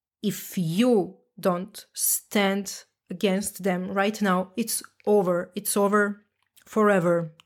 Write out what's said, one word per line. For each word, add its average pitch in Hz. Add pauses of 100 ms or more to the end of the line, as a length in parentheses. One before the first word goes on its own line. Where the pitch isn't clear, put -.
(220)
If -
you 185 (240)
don't 180
stand - (240)
against 190
them 185
right 202
now, 185
it's 226 (240)
over. 185
It's 202
over 202 (400)
forever. 175 (140)